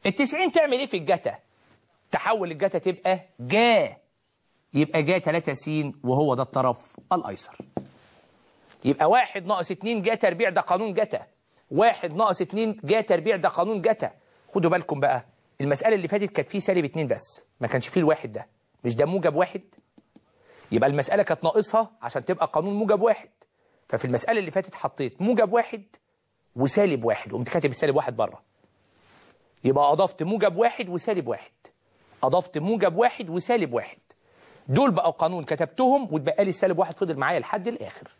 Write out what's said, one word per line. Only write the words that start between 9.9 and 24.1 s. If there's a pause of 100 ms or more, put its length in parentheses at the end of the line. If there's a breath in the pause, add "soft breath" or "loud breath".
جا
تربيع،
ده
قانون
جتا. (460)
واحد
ناقص
اتنين
جا
تربيع،
ده
قانون
جتا. (420 soft breath)
خدوا
بالكم
بقى، (360)
المسألة
اللي
فاتت
كانت
فيه
سالب
اتنين
بس، (160)
ما
كانش
فيه
الواحد
ده، (360)
مش
ده
موجب
واحد؟ (1120 soft breath)
يبقى
المسألة
كانت
ناقصها (100)
عشان
تبقى
قانون
موجب
واحد. (600)
ففي
المسألة